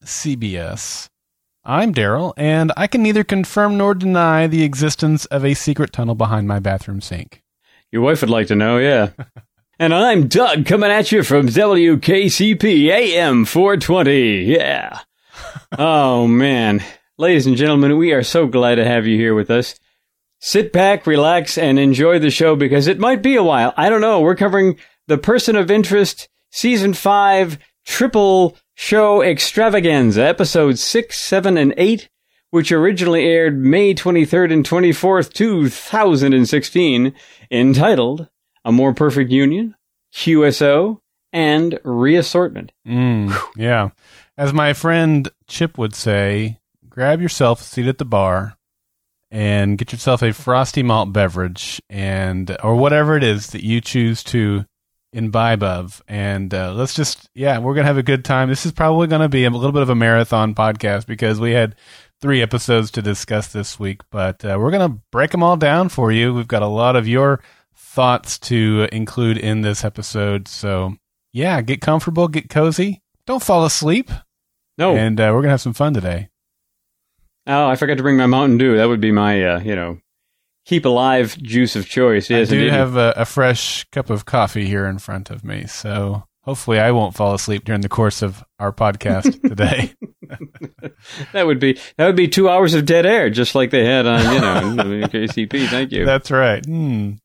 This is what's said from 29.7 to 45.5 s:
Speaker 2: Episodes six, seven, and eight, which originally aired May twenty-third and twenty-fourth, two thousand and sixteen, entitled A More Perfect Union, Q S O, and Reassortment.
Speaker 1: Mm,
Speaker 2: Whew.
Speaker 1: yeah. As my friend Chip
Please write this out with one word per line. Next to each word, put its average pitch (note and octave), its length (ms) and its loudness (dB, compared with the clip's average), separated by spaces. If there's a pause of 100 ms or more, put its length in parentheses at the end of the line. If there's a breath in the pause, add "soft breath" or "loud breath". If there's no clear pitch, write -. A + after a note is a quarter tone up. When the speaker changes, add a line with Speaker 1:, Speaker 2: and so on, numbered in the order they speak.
Speaker 2:
Episodes D3+ 600 2
six, - 340 -2
seven, F#3+ 400 0
and C#3 200 2
eight, G3+ 320 0 (400)
which E3+ 220 0
originally E3+ 540 2
aired E3 320 2
May F3 360 4
twenty-third E3+ 580 2
and D3+ 140 2
twenty-fourth, F3 680 2
two F#3 360 0
thousand D3+ 640 0
and B2+ 140 4
sixteen, C#3 680 0 (340 soft breath)
entitled C3+ 800 2 (380)
A A#2 80 -2
More C3 200 4
Perfect C3+ 380 0
Union, D#3 440 0 (360)
Q D#3 340 2
S C#3 160 0
O, D#3+ 400 2 (300)
and D#3+ 540 0
Reassortment. C#3 840 0 (140)
Speaker 1:
Mm, A#2 440 0
Speaker 2:
Whew. - 260 -6
Speaker 1:
yeah. A2 340 -2 (480 soft breath)
As C#3+ 140 -2
my D3 220 0
friend D#3+ 560 0 (180)
Chip - 300 -6